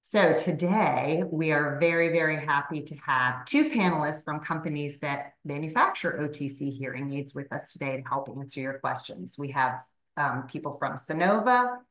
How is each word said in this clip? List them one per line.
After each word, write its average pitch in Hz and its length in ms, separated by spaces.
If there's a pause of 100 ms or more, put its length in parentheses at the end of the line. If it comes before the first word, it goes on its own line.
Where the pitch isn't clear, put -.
So 170 360
today, 160 920
we 160 220
are 147 280
very, 170 300
very 156 280
happy 147 440
to 147 140
have 127 480
two 302 260
panelists 170 540
from 151 160
companies 151 600
that 143 340 (100)
manufacture 151 760
O 147 80
T 143 180
C 139 240
hearing 135 420
aids 139 220
with 139 160
us - 220
today 135 280
to 131 60
help 135 220 (100)
answer 135 220
your 135 180
questions. - 580
We 143 140
have, 127 300 (340)
um, 131 320
people 151 320
from 135 140
Sonova 214 840 (140)